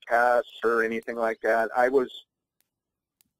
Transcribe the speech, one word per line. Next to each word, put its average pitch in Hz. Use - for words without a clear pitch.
casts 120
or 113
anything 113
like 113
that. 113
I 123
was, 127